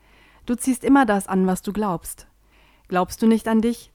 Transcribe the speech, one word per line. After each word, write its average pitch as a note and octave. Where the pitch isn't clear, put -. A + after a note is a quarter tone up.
Du B3
ziehst -
immer C#4
das G3+
an, F#3+
was F#3
du G3+
glaubst. G3
Glaubst F3+
du A3+
nicht A3+
an A3
dich, A#3